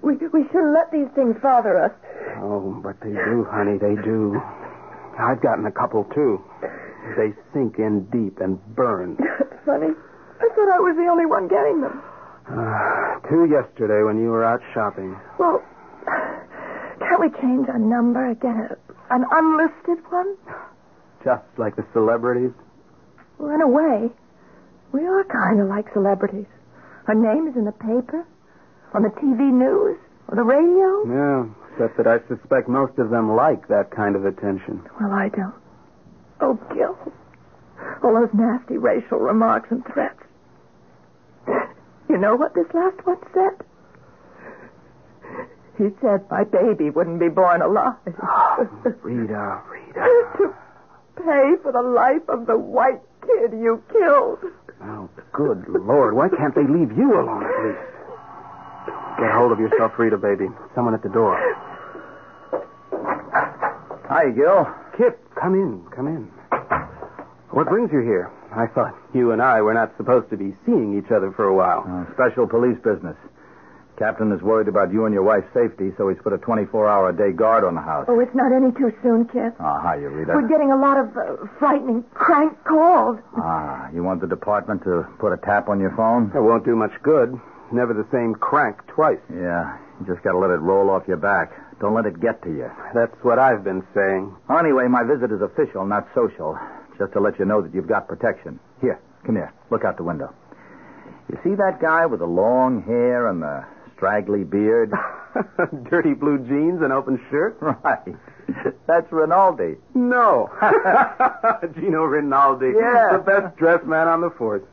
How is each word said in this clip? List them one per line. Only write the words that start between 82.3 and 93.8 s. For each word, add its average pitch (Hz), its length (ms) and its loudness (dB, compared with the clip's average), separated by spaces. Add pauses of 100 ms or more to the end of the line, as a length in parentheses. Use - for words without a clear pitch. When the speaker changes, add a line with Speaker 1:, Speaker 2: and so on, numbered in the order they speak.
Speaker 1:
calls. 311 540 4 (200)
Speaker 3:
Ah, 160 560 -6
you 85 100 -6
want 92 180 -2
the 95 60 -6
department 101 580 -2
to 85 200 0 (140)
put 107 140 0
a 104 40 -4
tap 101 320 0
on 101 100 0
your 95 160 -2
phone? 113 380 2
Speaker 2:
It 143 80 0
won't 113 240 4
do 120 100 2
much 110 180 -2 (100)
good. 127 360 2 (340)
Never 120 200 0
the 107 180 -4
same 117 240 0
crank 135 520 -2
twice. 151 320 0 (140)
Speaker 3:
Yeah, 87 440 -4 (220)
you 98 60 -12
just 92 180 -8
gotta 92 140 2
let 92 140 2
it 87 80 2
roll 98 300 2
off 95 180 -2
your 92 100 -2
back. 90 340 -2 (280)
Don't 104 140 -2
let 110 120 0
it 82 140 -6
get 113 240 -2
to 87 60 -10
you. 69 200 -8 (240)
Speaker 2:
That's 117 300 0
what 120 160 2
I've 123 240 4
been 95 200 -4 (120)